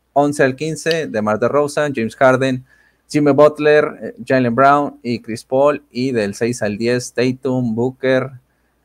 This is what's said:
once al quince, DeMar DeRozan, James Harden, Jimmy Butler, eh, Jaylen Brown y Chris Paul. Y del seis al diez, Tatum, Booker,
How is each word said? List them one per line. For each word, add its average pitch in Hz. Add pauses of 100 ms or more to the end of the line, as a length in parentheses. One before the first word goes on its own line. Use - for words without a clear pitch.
(140)
once 147
al 131
quince, 156
DeMar 107
DeRozan, 143
James 110
Harden, 127 (460)
Jimmy 147
Butler, 147
eh, 113
Jaylen 131
Brown 139
y 120
Chris 110
Paul. 143
Y 127
del 104
seis 120
al 104
diez, 120
Tatum, 127
Booker, 131 (540)